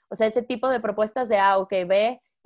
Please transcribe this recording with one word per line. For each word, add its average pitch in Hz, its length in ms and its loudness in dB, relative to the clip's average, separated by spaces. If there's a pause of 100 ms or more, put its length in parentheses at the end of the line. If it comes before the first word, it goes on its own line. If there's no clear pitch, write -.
O 180 60 -12
sea, 220 120 2
ese 226 140 -2
tipo 247 280 -4
de 254 100 0
propuestas 214 480 -2
de, 208 100 2
Ah, 196 200 4
ok, 190 160 -2 (120)
ve, 208 360 0 (240)